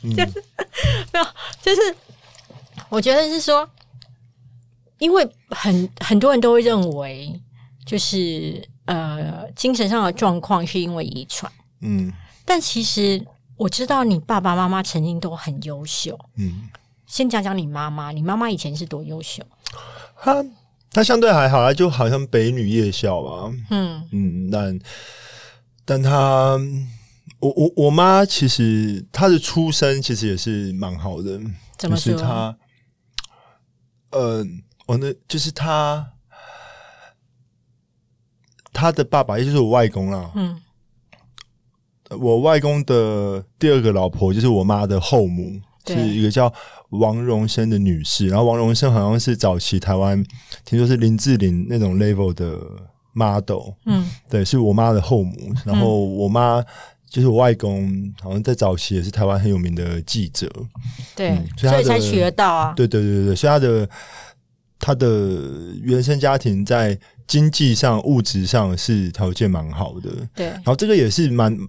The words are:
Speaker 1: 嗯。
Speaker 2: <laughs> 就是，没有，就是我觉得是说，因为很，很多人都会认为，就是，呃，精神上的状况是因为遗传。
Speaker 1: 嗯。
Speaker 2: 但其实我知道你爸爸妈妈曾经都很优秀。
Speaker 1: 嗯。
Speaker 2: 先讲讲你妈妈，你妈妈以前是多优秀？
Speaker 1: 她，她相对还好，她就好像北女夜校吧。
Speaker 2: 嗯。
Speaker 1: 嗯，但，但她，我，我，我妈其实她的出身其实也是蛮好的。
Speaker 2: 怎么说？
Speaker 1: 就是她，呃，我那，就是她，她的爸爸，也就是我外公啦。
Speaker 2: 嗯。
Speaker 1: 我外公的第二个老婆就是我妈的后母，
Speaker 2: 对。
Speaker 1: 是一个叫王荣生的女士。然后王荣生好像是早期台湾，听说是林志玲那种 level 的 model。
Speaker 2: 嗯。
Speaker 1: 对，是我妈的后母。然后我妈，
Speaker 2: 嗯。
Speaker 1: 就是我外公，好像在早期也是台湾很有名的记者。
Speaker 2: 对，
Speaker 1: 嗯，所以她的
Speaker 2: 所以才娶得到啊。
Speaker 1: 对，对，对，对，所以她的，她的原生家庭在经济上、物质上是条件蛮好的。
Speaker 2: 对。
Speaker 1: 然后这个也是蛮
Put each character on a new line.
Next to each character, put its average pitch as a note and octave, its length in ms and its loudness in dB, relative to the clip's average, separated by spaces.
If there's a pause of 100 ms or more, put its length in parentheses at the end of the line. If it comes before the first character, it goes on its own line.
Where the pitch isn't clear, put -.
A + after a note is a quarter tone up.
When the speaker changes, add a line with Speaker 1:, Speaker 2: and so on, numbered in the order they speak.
Speaker 1:
嗯。 A#2 120 -4
Speaker 2:
<laughs> - 0 -
就 F4+ 100 0
是， - 80 -6 (800)
没 F4 60 -2
有， E4 80 0 (360)
就 F#4+ 120 4
是 G4 220 2 (920)
我 G#3+ 100 0
觉 C4 140 2
得 D4+ 140 4
是 D#4+ 120 -4
说， D4 280 0 (1300)
因 E4 140 0
为 F4 140 4 (220)
很， F#3 400 0 (120)
很 G#3 180 2
多 C4 120 4
人 B3 100 4
都 A#3+ 120 4
会 A#3+ 80 6
认 A3 300 2
为， C#3+ 500 -10 (440)
就 G#3 140 -6
是， D#3+ 640 -4 (220)
呃， D#3 720 -6
精 B3+ 180 0
神 A3 140 0
上 A3 160 0
的 F3 80 0
状 F3 280 0
况 F3 260 -2
是 G3 120 -6
因 F3 160 -4
为 D#3+ 100 -6
遗 C3+ 240 -12
传。 - 220 -10 (300)
Speaker 1:
嗯。 F#2+ 320 -4 (320)
Speaker 2:
但 F4 160 2
其 A#3 220 -4
实 G3+ 400 -2 (340)
我 G3+ 120 -2
知 B3 180 -4
道 C4+ 180 0
你 F#3+ 160 2
爸 G3+ 200 -2
爸 F3+ 160 0
妈 F#3 120 0
妈 F#3+ 140 -2
曾 D#3+ 220 -4
经 E3+ 160 -4
都 E3 160 -10
很 C#3 280 -10
优 D3 200 -12
秀。 - 340 -8 (180)
Speaker 1:
嗯。 G2+ 320 -6 (380)
Speaker 2:
先 C4 220 -2
讲 A3 140 -2
讲 F#3+ 140 -4
你 E3 100 -4
妈 D3 240 -8
妈， D3 200 -10
你 D3+ 120 -6
妈 F#3+ 140 -2
妈 A3+ 120 -2
以 G3 80 -4
前 D3 180 -8
是 E3 120 -10
多 D#3 160 -12
优 D#3 180 -12
秀？ - 220 -14 (760)
Speaker 1:
她， C#4 260 0 (500)
她 G#3+ 120 4
相 A#3 160 4
对 A3+ 100 6
还 C#3+ 180 6
好， C3 140 4
她 C3+ 120 6
就 F3 160 4
好 A#2+ 180 0
像 C3+ 200 0
北 A2+ 220 2
女 A#2+ 180 -2
夜 G#2+ 220 2
校 F#2 300 -2
吧。 F2 320 -10 (180)
Speaker 2:
嗯。 E3+ 420 -4
Speaker 1:
嗯， F#2 380 -2
但， G2 280 -2 (1080)
但 C3+ 180 0
她， C3+ 560 4 (840)
我， C#3 140 0
我， D#3 220 2
我 D3 140 4
妈 F#3+ 340 6
其 C#3+ 240 0
实 A2 640 0
她 F#3 160 2
的 E3+ 100 6
出 E3 320 -2
身 C#3 300 0
其 B2+ 140 -4
实 G#2+ 120 -4
也 G2 80 -2
是 G2+ 380 -4
蛮 F#2 260 -6
好 E2+ 220 -8
的。 G2 180 -8 (380)
Speaker 2:
怎 - 140 -6
么 - 60 2
说？ A#2+ 160 0
Speaker 1:
就 A2+ 60 0
是 A#2 60 -4
她， A2+ 320 -4 (1600)
呃， A2+ 320 -2 (420)
我 A#2+ 100 0
那， C3+ 160 -4 (160)
就 D#3 100 -6
是 D3+ 120 -4
她， D3+ 640 -4 (2500)
她 D3+ 180 2
的 D3+ 140 -2
爸 C#3 180 2
爸， G#2+ 160 -2
也 B2+ 60 -2
就 C#3+ 60 -2
是 C#3+ 80 2
我 A2+ 100 2
外 A#2+ 200 4
公 G2 220 -4
啦。 F2+ 240 -6
Speaker 2:
嗯。 F3 240 -4 (1600)
Speaker 1:
我 A#2+ 220 2
外 D#3 180 4
公 D3 280 0
的 G#2 580 0 (140)
第 D3+ 100 2
二 C#3 140 6
个 A2 100 4
老 F#2 160 2
婆 F#2+ 240 0
就 G#2+ 80 0
是 B2 80 4
我 G2+ 160 4
妈 G#2 220 2
的 G2 120 0
后 G#2 280 2
母， F2+ 340 -6 (240)
Speaker 2:
对。 F3+ 100 -6
Speaker 1:
是 A2+ 140 0
一 G#2+ 140 0
个 G#2+ 80 2
叫 B2 200 2 (380)
王 A2 340 0
荣 A2+ 240 0
生 A2 220 0
的 G#2+ 100 2
女 F2+ 240 2
士。 F#2+ 260 -2
然 G2 100 2
后 A#2 80 4
王 A#2 100 2
荣 A#2 180 2
生 C3+ 160 2
好 A2+ 80 4 (120)
像 A2+ 100 2
是 A#2 160 0
早 F#2 220 0
期 F#2 200 -2
台 G2 160 0
湾， G2 300 2 (400)
听 A#2 140 0
说 A#2+ 100 4
是 B2+ 80 4
林 A2+ 220 2
志 C3 180 2
玲 F#2 320 2
那 A#2+ 100 -2
种 G2 200 2
level G2+ 340 2
的 E2+ 260 -6 (540)
model。 G2+ 600 -2 (100)
Speaker 2:
嗯。 F#3 260 0 (160)
Speaker 1:
对， G#2 160 0
是 B2+ 160 0
我 G#2+ 140 2
妈 A2+ 200 4
的 G2+ 100 2
后 G#2+ 200 2
母。 F#2+ 300 -6 (140)
然 G2+ 120 2
后 G#2+ 240 2
我 G2 240 -2
妈， A#2+ 340 2
Speaker 2:
嗯。 A#2+ 60 -6 (440)
Speaker 1:
就 B2+ 100 -2
是 B2+ 80 4
我 A2 80 4
外 B2 180 6
公， G2 680 -4
好 F#2+ 120 -8
像 G#2 100 -2
在 - 120 0
早 F#2+ 220 0
期 F#2+ 180 -4
也 F2+ 80 0
是 F#2+ 80 -4
台 G#2+ 140 0
湾 G2 160 2
很 G#2 100 2
有 F#2+ 80 2
名 F2 160 -2
的 F2 280 -4
记 G2 260 -4
者。 - 180 -6 (720)
Speaker 2:
对， F#3+ 140 -2
Speaker 1:
嗯， E2+ 160 0 (100)
所 C3+ 100 0
以 C3 60 6
她 G3 60 6
的 - 60 4
Speaker 2:
所 A#3 120 4
以 A3+ 40 2
才 - 0 -
娶 C#3 200 0
得 F3 100 4
到 F#3 220 2
啊。 D#3+ 240 0
Speaker 1:
对， B2 100 4
对， G#2+ 140 0
对， G2+ 260 2
对， G2 80 2
所 D3 140 2
以 - 20 6
她 D3 80 4
的， A2+ 300 2 (920)
她 C#3+ 160 0
的 B2+ 120 2 (720)
原 B2+ 220 2
生 C#3 180 0
家 C3+ 160 4
庭 G2+ 260 0
在 G#2+ 360 0 (280)
经 D3+ 240 4
济 C3 240 2
上、 A#2 280 2
物 C3+ 180 2
质 G2 240 -2
上 F#2+ 320 2
是 G2+ 340 0
条 F#2 220 -2
件 G2 180 0
蛮 D#2 200 -2
好 E2 300 -6
的。 F2+ 100 -10 (240)
Speaker 2:
对。 F3 140 -6
Speaker 1:
然 F#3 180 -12
后 C3 100 2
这 G#3+ 100 0
个 G#3+ 80 4
也 B2 160 4
是 D#3 200 2
蛮 A2+ 260 2 (120)